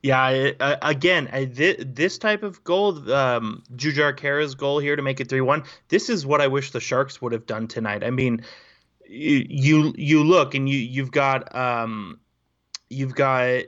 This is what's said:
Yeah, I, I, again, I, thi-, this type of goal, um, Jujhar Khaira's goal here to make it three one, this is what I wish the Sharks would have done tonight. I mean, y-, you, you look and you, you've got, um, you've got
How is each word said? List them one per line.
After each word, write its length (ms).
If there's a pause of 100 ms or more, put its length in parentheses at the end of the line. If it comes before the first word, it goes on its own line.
Yeah, 160
I, 420
I, 200
again, 500
I, 140
thi-, 340
this 380
type 260
of 220
goal, 480
um, 500 (140)
Jujhar 400
Khaira's 380
goal 240
here 180
to 60
make 180
it 80
three 140
one, 200 (260)
this 200
is 160
what 160
I 60
wish 240
the 100
Sharks 400
would 120
have 120
done 240
tonight. 340
I 60
mean, 340 (600)
y-, 440
you, 520
you 260
look 300
and 120
you, 120
you've 320
got, 440
um, 640 (680)
you've 260
got 540